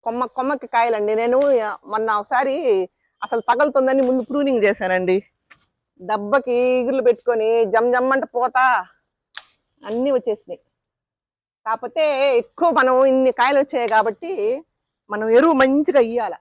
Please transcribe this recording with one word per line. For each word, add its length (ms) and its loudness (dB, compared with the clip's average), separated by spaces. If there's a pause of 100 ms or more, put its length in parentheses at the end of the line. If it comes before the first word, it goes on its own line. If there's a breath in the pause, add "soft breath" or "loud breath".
కొమ్మ, 160 -4 (140)
కొమ్మకి 320 -4
కాయలండి. 480 0
నేను 220 0 (480)
మొన్న 280 -4
ఒకసారి 420 -2 (680)
అసలు 200 -4
తగులుతుందని 680 0
ముందు 180 0
ప్రూనింగ్ 400 0
చేశానండి. 520 0 (840)
దెబ్బకి 560 -2 (140)
ఈగుర్లు 340 0
పెట్టుకొని 460 0 (220)
జమ్ 200 2
జమ్ 200 0
అంటే 220 -2
పోతా 300 0 (1200)
అన్నీ 280 -4
వచ్చేసినాయి. 500 -6 (1040)
కాకపోతే 380 -4 (320)
ఎక్కువ 360 0
మనం 240 2 (100)
ఇన్ని 260 2
కాయలు 300 0
వచ్చాయి 260 -2
కాబట్టి 440 -2 (800)
మనం 200 -6
ఎరువు 320 4
మంచిగా 400 2
ఇయ్యాల. 400 -2